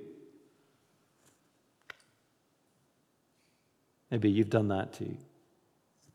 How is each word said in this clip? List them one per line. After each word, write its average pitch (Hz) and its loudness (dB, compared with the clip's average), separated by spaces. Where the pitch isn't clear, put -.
Maybe 113 2
you've 104 4
done 107 4
that 95 -2
too. - -10